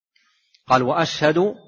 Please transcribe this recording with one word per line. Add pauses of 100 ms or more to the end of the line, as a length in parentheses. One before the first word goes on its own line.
(680)
قال:
"وأشهد (140)